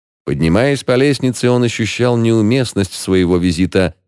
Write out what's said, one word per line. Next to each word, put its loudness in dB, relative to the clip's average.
Поднимаясь 0
по 0
лестнице, 0
он 2
ощущал -2
неуместность 0
своего 0
визита, 0